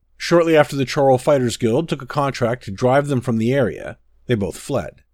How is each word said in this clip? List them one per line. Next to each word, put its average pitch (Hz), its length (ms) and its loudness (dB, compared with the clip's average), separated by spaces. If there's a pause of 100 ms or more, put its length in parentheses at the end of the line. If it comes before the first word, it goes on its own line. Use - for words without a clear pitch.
(160)
Shortly 165 400 2
after 143 220 4
the 135 80 0
Chorrol 135 320 2
Fighters 127 400 0
Guild 127 320 0
took 143 120 -4
a 123 60 -14
contract 127 560 -2
to 101 80 -12
drive 127 360 2
them 135 120 0
from 113 180 -2
the 113 160 0
area, 120 440 -2 (300)
they 123 80 2
both 98 220 -4
fled. - 460 -8 (100)